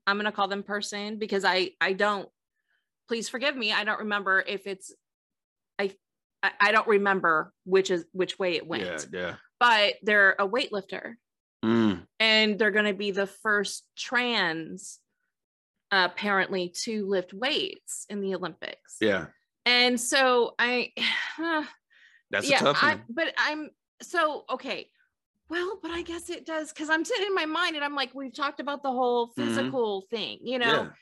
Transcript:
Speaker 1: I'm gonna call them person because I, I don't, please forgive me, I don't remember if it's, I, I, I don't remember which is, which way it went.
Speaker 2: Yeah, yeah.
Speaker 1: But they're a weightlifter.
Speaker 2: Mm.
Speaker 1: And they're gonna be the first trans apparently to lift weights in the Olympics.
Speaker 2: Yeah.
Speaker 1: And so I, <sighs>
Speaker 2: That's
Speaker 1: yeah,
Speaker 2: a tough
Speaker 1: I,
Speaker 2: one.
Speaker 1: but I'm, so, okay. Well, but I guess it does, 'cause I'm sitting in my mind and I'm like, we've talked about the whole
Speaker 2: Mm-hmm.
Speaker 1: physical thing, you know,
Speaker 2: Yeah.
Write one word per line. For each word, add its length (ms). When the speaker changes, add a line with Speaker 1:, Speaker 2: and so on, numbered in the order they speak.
Speaker 1:
I'm 120
gonna 160
call 160
them 120
person 560
because 280
I, 340
I 140
don't, 340
please 220
forgive 260
me, 160
I 140
don't 140
remember 460
if 220
it's, 260
I, 120
I, 160
I 140
don't 140
remember 640
which 280
is, 200
which 260
way 200
it 100
went. 460
Speaker 2:
Yeah, 60
yeah. 160
Speaker 1:
But 360
they're 340
a 80
weightlifter. 680
Speaker 2:
Mm. 420
Speaker 1:
And 400
they're 120
gonna 220
be 180
the 140
first 640
trans 1040
apparently 800
to 240
lift 260
weights 760
in 120
the 140
Olympics. 680
Speaker 2:
Yeah. 260
Speaker 1:
And 340
so 580
I, 340
<sighs> 300
Speaker 2:
That's 180
Speaker 1:
yeah, 80
Speaker 2:
a 20
tough 240
Speaker 1:
I, 120
Speaker 2:
one. 140
Speaker 1:
but 280
I'm, 320
so, 480
okay. 400
Well, 320
but 100
I 100
guess 280
it 160
does, 260
'cause 180
I'm 140
sitting 240
in 80
my 100
mind 300
and 80
I'm 100
like, 220
we've 180
talked 280
about 220
the 80
whole 400
Speaker 2:
Mm-hmm. 180
Speaker 1:
physical 600
thing, 340
you 160
know, 240
Speaker 2:
Yeah. 60